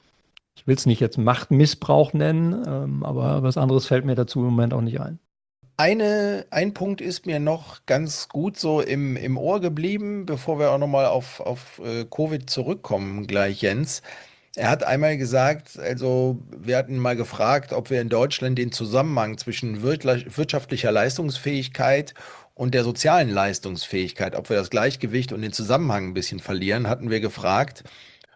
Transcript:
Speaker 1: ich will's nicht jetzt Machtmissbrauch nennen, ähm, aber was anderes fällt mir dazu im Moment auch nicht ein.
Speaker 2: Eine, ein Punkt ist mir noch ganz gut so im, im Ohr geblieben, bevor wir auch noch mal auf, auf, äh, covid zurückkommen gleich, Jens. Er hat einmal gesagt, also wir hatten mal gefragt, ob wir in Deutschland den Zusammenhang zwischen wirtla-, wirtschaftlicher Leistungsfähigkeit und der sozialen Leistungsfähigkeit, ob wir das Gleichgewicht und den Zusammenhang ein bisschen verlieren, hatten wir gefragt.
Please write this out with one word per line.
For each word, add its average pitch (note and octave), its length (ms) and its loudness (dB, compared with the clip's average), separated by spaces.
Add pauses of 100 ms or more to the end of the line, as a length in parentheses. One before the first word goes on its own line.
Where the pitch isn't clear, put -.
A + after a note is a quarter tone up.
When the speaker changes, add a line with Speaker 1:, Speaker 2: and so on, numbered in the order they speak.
(540)
Speaker 1:
ich - 140 -6
will's C3 180 2
nicht A#2 140 4
jetzt A#2 180 0
Machtmissbrauch C#3+ 960 4
nennen, E3 560 2
ähm, C#3 340 -4
aber C3+ 400 0
was C3 140 2
anderes C3 300 4
fällt C3 180 2
mir C3 100 0
dazu B2 240 0
im B2 60 2
Moment A#2+ 280 4
auch B2 80 0
nicht A#2 200 -2
ein. E3 180 -8 (580)
Speaker 2:
Eine, G#3 760 2
ein F#3+ 220 0
Punkt G3 280 -6
ist - 260 -6
mir D#3 140 -2
noch D#3 460 -4
ganz D3 420 0
gut F#3 280 -4
so D#3 240 2
im, C3+ 360 0
im C3 200 -2
Ohr F#3+ 240 0
geblieben, G3 640 -2
bevor D3+ 360 -4
wir D3 100 4
auch C3+ 80 4
noch C#3+ 80 2
mal C#3 200 4
auf, B2+ 340 -2
auf, - 440 -8
äh, A#2 200 -4
covid D3+ 440 -4
zurückkommen G#2 800 -4
gleich, G2 340 0
Jens. A2 400 0 (540)
Er B2+ 160 2
hat C#3 140 0
einmal D3+ 320 2
gesagt, C3+ 640 0
also B2+ 580 0 (180)
wir A2 200 -2
hatten C3 200 -2
mal B2 200 0
gefragt, B2 560 0
ob A#2+ 180 -4
wir B2+ 100 0
in A#2 80 -4
Deutschland C3 480 0
den B2 140 -2
Zusammenhang A#2 640 0
zwischen A2 460 -6
wirtla-, C3 420 0 (120)
wirtschaftlicher C3+ 560 -2
Leistungsfähigkeit C3 1200 0 (400)
und B2+ 180 -2
der B2 120 4
sozialen D3 460 4
Leistungsfähigkeit, F#2+ 1080 -2
ob - 140 -6
wir A2 60 4
das F#2+ 140 0
Gleichgewicht B2 640 0
und G#2+ 100 -6
den G#2+ 100 -6
Zusammenhang A2 580 0
ein F#2 40 -10
bisschen F#2 240 -6
verlieren, G2 500 0
hatten A#2 220 -2
wir A2 80 0
gefragt. G#2 640 0 (540)